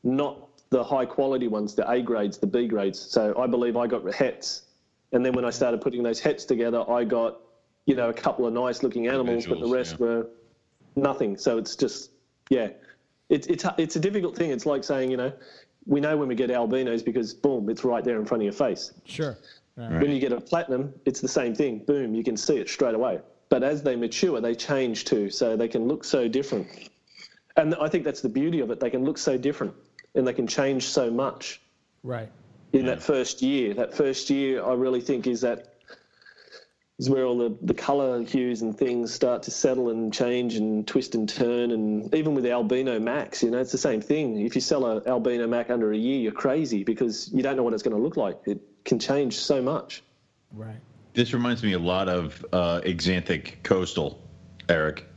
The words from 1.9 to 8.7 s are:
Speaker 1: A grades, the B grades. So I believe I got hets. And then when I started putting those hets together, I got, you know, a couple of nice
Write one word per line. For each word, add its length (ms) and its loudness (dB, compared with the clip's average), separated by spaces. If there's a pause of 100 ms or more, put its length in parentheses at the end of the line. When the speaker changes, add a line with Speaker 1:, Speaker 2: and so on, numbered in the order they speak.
Speaker 1:
A 120 2
grades, 340 0
the 100 0
B 220 0
grades. 320 0
So 380 2
I 80 2
believe 320 2
I 80 0
got 260 -2
hets. 520 -2 (480)
And 120 4
then 80 2
when 140 0
I 40 0
started 300 0
putting 220 -2
those 180 0
hets 240 0
together, 420 2
I 180 2
got, 360 0 (460)
you 100 6
know, 140 2
a 20 -4
couple 340 0
of 60 0
nice 300 0